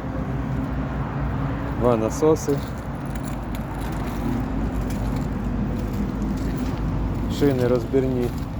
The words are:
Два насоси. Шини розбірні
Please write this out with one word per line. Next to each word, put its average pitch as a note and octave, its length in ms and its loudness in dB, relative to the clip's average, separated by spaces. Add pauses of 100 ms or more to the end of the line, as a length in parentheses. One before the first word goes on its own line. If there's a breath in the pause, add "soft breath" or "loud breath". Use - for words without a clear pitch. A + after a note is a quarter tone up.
(1800)
Два A#2+ 160 6
насоси. C#3+ 600 4 (4000)
Шини C3 300 4
розбірні B2 600 2 (320)